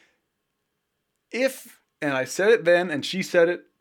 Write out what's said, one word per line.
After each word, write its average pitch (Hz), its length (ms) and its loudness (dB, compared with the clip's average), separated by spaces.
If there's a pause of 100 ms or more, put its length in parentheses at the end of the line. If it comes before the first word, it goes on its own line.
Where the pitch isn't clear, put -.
(1300)
if, - 500 -6 (200)
and 143 140 -2
I 131 100 -2
said 185 260 0
it 220 140 2
then, 175 260 4
and 143 140 -6
she 185 180 -6
said 170 260 2
it, 175 160 -6 (160)